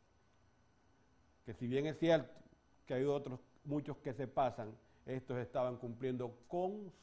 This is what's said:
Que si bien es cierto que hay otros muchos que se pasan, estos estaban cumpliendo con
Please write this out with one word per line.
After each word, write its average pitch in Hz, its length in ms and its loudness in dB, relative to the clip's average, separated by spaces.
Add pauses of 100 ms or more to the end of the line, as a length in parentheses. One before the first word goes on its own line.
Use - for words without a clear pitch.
(1400)
Que 117 100 -8
si 123 140 -4
bien 135 180 2
es 156 140 -2
cierto 165 340 6 (540)
que 135 80 0
hay 127 80 4
otros 139 360 0 (260)
muchos 147 320 -2
que 135 160 -4
se 131 140 -4
pasan, 117 480 0 (300)
estos 127 320 -4
estaban 123 400 0
cumpliendo 123 580 -4 (120)
con 185 440 -2 (120)